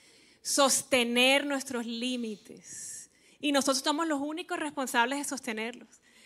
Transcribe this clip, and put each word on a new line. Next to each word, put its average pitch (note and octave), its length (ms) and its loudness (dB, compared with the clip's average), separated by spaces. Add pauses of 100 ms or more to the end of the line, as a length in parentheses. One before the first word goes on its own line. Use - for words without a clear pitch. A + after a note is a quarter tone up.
(440)
sostener C4 1000 4
nuestros B3+ 400 -4
límites. A#3 1200 -8 (300)
Y D4 120 0
nosotros C4+ 320 2
somos D#4 240 0
los C#4+ 120 0
únicos E4+ 400 -6
responsables C4+ 600 -2
de C#4+ 40 -6
sostenerlos. A#3+ 760 -8 (240)